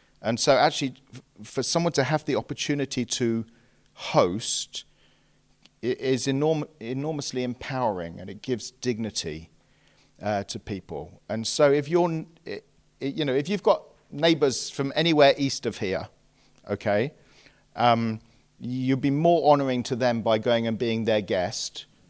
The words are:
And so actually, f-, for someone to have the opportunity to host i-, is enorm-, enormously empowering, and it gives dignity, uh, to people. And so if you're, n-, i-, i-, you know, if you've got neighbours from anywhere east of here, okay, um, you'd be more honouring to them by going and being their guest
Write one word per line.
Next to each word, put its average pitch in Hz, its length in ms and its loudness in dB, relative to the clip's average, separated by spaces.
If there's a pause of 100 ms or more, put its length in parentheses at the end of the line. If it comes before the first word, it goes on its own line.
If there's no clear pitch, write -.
(260)
And 117 140 0
so 147 140 4
actually, 135 400 2 (200)
f-, - 80 -18 (220)
for 127 200 -6
someone 170 300 0
to 139 100 2
have 151 200 0
the 131 140 0
opportunity 139 640 -4
to 113 420 -2 (480)
host - 920 0 (1000)
i-, 110 40 -2
is 127 400 0
enorm-, 147 420 0 (100)
enormously 131 640 -6
empowering, 110 800 -4
and 95 80 -14
it 101 120 -14
gives 120 300 -6
dignity, 104 800 -6 (720)
uh, 101 240 -2
to - 140 -10
people. 87 680 -12
And 113 180 -6
so 143 280 4
if 143 160 0
you're, 175 180 2
n-, 160 200 -6 (200)
i-, 104 140 -10 (400)
i-, 131 40 -6
you 143 200 -4
know, 131 100 0
if 143 140 0
you've 196 140 -2
got - 200 2 (280)
neighbours 147 580 2
from 135 260 -4
anywhere 147 420 6
east 139 280 -4
of 110 140 -4
here, 92 280 -2 (640)
okay, 104 420 0 (640)
um, 113 460 2 (400)
you'd 127 400 -2
be 143 100 2
more 151 400 4
honouring 135 320 2
to 131 140 -2
them 120 240 2
by 110 160 4
going 117 300 2
and 113 100 -2
being 113 260 0
their 107 160 4
guest 98 640 -4 (240)